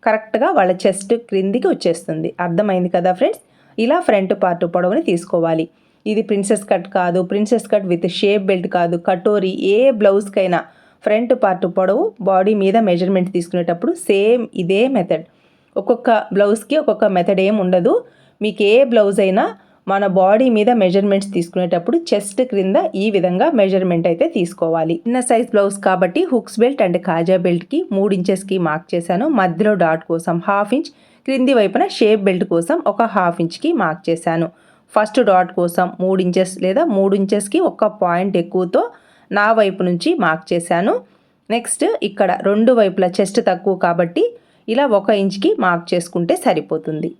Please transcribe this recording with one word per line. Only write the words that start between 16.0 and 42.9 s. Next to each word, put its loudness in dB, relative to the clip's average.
బ్లౌజ్కి 0
ఒక్కొక్క 0
మెథడ్ 0
ఏం 0
ఉండదు. 2
మీకు -2
ఏ 6
బ్లౌజ్ 2
అయినా 2
మన 0
బాడీ 4
మీద 4
మెజర్‌మెంట్స్ 0
తీసుకునేటప్పుడు -2
చెస్ట్ -2
క్రింద 0
ఈ -2
విధంగా 0
మెజర్‌మెంట్ 2
అయితే 0
తీసుకోవాలి. -2
చిన్న -2
సైజ్ 2
బ్లౌజ్ 2
కాబట్టి 2
హుక్స్ -4
బెల్ట్ 2
and 0
కాజా 2
బెల్ట్‌కి -2
మూడు 2
ఇంచెస్కి -2
మార్క్ -4
చేశాను. -2
మధ్యలో 2
డాట్ 0
కోసం -2
హాఫ్ 0
ఇంచ్, -6
క్రింది 0
వైపున 2
షేప్ 2
బెల్ట్ 0
కోసం 0
ఒక 0
హాఫ్ 0
ఇంచ్కి -4
మార్క్ -4
చేశాను. -2
ఫస్ట్ 2
డాట్ 4
కోసం 0
మూడు 0
ఇంచెస్ 0
లేదా 0
మూడు 2
ఇంచెస్కి -2
ఒక -2
పాయింట్ 0
ఎక్కువతో -2
నా 2
వైపు 0
నుంచి -2
మార్క్ 0
చేశాను. 0
నెక్స్ట్ -4
ఇక్కడ 0
రెండు 4
వైపుల 2